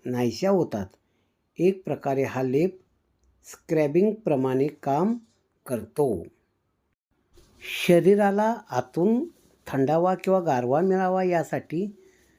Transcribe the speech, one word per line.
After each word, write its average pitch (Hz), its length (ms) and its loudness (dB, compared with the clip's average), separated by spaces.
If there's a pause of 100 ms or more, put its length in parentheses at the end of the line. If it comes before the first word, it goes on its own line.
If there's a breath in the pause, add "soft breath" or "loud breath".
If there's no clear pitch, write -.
नाहीशा 123 460 -2
होतात. 131 360 -2 (720)
एक 190 260 0
प्रकारे 139 380 -2
हा 127 200 -4
लेप 143 380 0 (640)
स्क्रॅबिंगप्रमाणे 151 1200 0
काम 165 520 -2 (480)
करतो. 113 560 -4 (1600)
शरीराला 202 680 4 (140)
आतून 202 540 0 (420)
थंडावा 160 480 0
किंवा 185 260 0
गारवा 135 400 0
मिळावा 185 440 0
यासाठी 170 720 -4 (420 soft breath)